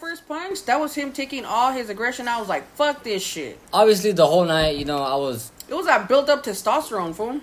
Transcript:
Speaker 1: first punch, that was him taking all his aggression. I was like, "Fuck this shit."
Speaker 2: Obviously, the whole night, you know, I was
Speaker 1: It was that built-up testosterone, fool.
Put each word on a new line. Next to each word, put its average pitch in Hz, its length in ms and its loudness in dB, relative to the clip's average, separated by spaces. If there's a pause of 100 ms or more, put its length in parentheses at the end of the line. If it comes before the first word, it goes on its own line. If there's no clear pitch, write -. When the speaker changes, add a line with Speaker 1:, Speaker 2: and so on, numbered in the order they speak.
Speaker 1:
first 330 260 -12
punch, 349 380 -8
that 247 120 2
was 302 160 -2
him 277 200 -6
taking 269 320 -8
all 240 260 2
his 247 180 -6
aggression. 240 380 -4
I 233 140 -2
was 190 80 -8
like, 147 140 -2 (120)
"Fuck 294 300 0
this 196 180 -4
shit." 131 340 -8 (140)
Speaker 2:
Obviously, 208 400 4
the 165 160 6
whole 175 160 6
night, 160 320 2
you 143 80 -4
know, 143 180 -2
I 135 140 0
was 131 360 -4 (180)
Speaker 1:
It 269 60 -6
was 349 100 -4
that 220 240 2
built-up 277 340 4
testosterone, 214 720 -2
fool. 240 280 -6